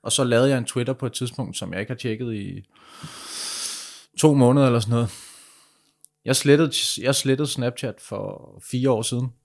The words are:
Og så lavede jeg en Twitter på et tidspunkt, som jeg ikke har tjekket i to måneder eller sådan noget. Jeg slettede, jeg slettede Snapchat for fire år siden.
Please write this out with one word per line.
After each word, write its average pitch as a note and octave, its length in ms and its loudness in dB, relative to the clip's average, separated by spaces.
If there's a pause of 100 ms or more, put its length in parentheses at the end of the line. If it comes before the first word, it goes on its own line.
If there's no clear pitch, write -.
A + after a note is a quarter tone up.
Og A#2 80 -6
så - 120 0
lavede B2 260 4
jeg C#3 80 2
en A#2 80 -2
Twitter B2 280 -2
på C3 120 -6
et A#2 80 -4
tidspunkt, - 440 -6
som - 160 -8
jeg F#2 60 -4
ikke G#2+ 120 -6
har B2 60 -6
tjekket A#2 360 -4
i G2 300 -8 (1600)
to D#3 140 6
måneder C3+ 340 6
eller A#2+ 120 4
sådan A2 140 -2
noget. A#2 160 0 (1160)
Jeg C3 100 0
slettede, D3 360 4 (300)
jeg C3 140 0
slettede C3+ 320 0
Snapchat B2 540 -4
for - 540 -10 (160)
fire C3 200 2
år A2+ 100 2
siden. B2 320 -2 (120)